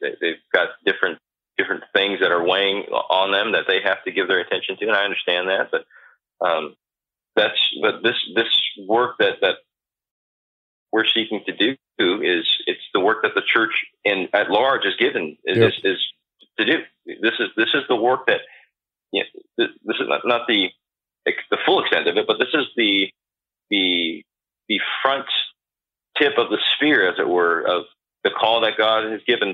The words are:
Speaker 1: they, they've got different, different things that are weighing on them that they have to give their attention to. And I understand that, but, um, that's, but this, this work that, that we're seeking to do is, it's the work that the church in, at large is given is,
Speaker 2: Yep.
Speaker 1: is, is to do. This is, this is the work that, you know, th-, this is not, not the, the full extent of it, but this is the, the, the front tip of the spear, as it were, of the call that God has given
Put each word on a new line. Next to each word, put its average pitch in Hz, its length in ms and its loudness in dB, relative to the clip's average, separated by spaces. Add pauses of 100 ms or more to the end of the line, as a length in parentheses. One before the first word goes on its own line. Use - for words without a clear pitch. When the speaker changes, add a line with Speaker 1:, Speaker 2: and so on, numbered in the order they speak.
Speaker 1:
they, - 220 -6
they've 82 140 -2 (180)
got 87 160 2 (160)
different, 92 320 0 (400)
different 95 260 -2 (100)
things 98 260 0
that 87 120 4
are 87 100 2
weighing 98 420 0
on 95 460 0
them 101 220 0
that 85 160 0
they 95 160 2
have 95 200 -2
to 95 60 -6
give 92 160 -2
their 92 140 0
attention 95 380 -4
to. 104 80 -6
And 110 100 0
I 101 80 2
understand 90 440 -2
that, 101 220 0
but, - 760 -8
um, 78 300 -2 (600)
that's, 104 220 2 (240)
but 107 200 0
this, 113 140 0 (180)
this 113 140 0 (400)
work 123 300 0
that, 98 240 2
that 92 140 2 (1400)
we're 110 120 2
seeking 107 400 -2
to 92 100 -6
do 123 220 0 (460)
is, 85 240 0 (200)
it's 101 140 -2 (140)
the 101 60 2
work 107 240 2
that 107 100 0
the 101 120 0
church 110 380 0 (180)
in, 98 300 0
at 101 180 2
large 117 360 2
is 92 120 -2
given 90 460 -2
is, 90 140 0
Speaker 2:
Yep. 113 100 8
Speaker 1:
is, - 60 -4 (100)
is 92 140 0 (600)
to 107 60 0
do. 160 140 2 (420)
This 113 180 0
is, 107 160 -2
this 113 200 0
is 143 120 0
the 127 100 2
work 123 320 0
that, 101 120 4 (720)
you - 120 -2
know, - 420 -6
th-, - 180 -10
this 107 160 -4
is - 80 -4
not, 71 160 0
not 120 240 0
the, 101 220 2 (560)
the - 400 -2
full 170 140 4
extent 85 280 0
of 85 80 0
it, 107 100 0
but 107 120 0
this 127 160 -2
is 143 100 0 (120)
the, 101 320 0 (640)
the, 90 540 -2 (440)
the 104 120 0 (220)
front 135 240 0 (880)
tip 143 220 2
of 107 100 2
the 104 100 -2 (160)
spear, 131 340 2
as 87 100 -4
it 85 100 0
were, 85 320 2
of 90 240 0 (380)
the 101 80 2
call 113 320 2
that 107 160 0
God 110 340 2
has 104 140 -6
given 110 280 2